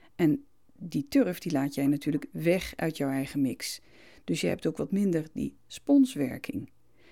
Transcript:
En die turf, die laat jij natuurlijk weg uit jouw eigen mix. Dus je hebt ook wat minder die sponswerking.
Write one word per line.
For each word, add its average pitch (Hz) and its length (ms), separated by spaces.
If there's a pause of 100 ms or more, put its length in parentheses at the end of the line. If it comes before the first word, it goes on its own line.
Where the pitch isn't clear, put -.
(140)
En 151 300 (280)
die 160 360
turf, 196 300
die - 140
laat 139 220
jij 139 120
natuurlijk 147 460
weg 170 440
uit 165 200
jouw 139 140
eigen 135 300
mix. - 400 (440)
Dus 165 160
je 180 60
hebt 175 200
ook 160 100
wat 147 160
minder 180 400
die - 240 (100)
sponswerking. - 1040 (400)